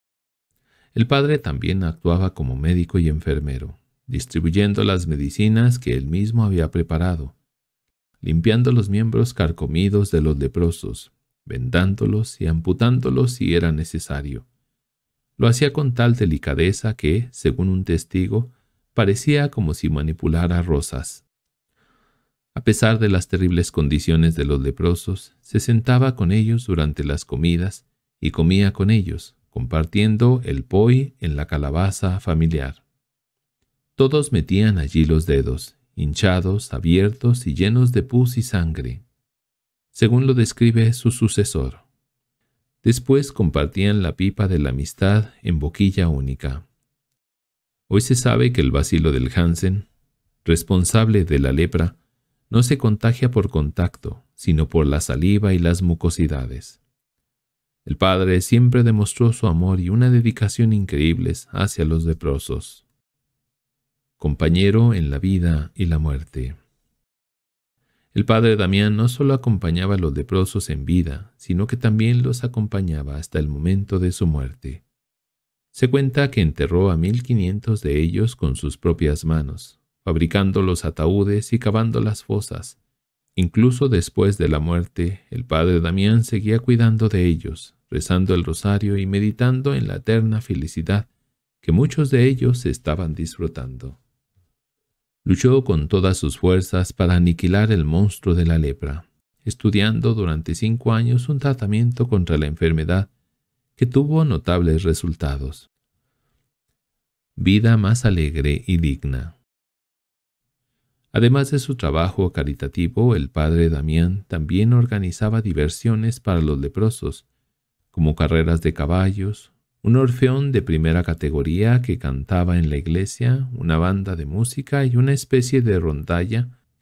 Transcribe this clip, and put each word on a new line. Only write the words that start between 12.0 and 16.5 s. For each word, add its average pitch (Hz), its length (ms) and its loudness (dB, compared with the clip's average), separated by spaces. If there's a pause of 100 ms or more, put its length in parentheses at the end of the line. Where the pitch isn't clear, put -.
y 90 60 -4
amputándolos 92 880 0
si - 220 -2
era 82 180 2
necesario. 73 720 -8 (920)
Lo - 100 2
hacía 123 260 2
con 139 220 -2
tal 120 220 2
delicadeza 90 800 -2